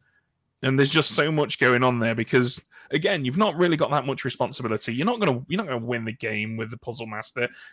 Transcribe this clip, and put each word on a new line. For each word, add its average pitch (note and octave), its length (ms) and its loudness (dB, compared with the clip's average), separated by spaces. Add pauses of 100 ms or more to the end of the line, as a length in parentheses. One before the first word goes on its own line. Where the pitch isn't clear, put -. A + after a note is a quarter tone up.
(600)
And C3+ 180 2
there's C#3 100 4
just D3+ 220 2
so D#3+ 200 2
much D3 280 -2
going B2 240 4
on B2 160 2
there A2+ 160 0
because, A#2+ 460 0 (300)
again, D#3 320 0
you've B2+ 140 -2
not G3+ 200 2
really E3+ 200 4
got C3+ 140 2
that C#3 140 0
much C3+ 200 -4
responsibility. A#2+ 680 -2
You're C3+ 120 -2
not A#3+ 140 0
gonna, C3+ 280 0
you're E3+ 100 0
not G#3 100 0
gonna A#2+ 180 -4
win A#2+ 200 -2
the A2 80 -4
game A2 440 -4
with A2 140 -6
the A#2 60 -12
Puzzle A#2 300 -10
Master, A2 400 -4 (260)